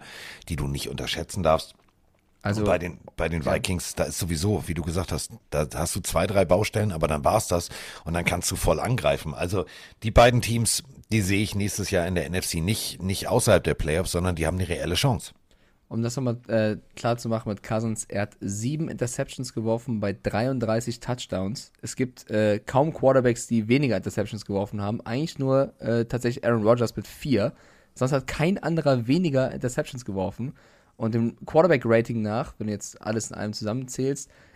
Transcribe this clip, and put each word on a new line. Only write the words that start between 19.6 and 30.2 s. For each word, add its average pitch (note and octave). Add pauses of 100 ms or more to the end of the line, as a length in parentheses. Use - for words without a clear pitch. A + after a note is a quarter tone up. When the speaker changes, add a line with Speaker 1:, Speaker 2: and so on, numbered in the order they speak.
Speaker 2:
bei G2+
dreiunddreißig A2+
Touchdowns. - (100)
Es -
gibt, -
äh, G#2+
kaum C#3+
Quarterbacks, B2+
die A2
weniger B2
Interceptions G2+
geworfen G2+
haben. G#2
Eigentlich C3+
nur, C3+
äh, A#2
tatsächlich A#2+
Aaron A2+
Rodgers A#2
mit G#2
vier. A#2+ (400)
Sonst C3+
hat C3+
kein F3
anderer C#3+
weniger C3+
Interceptions B2+
geworfen. F#2+ (440)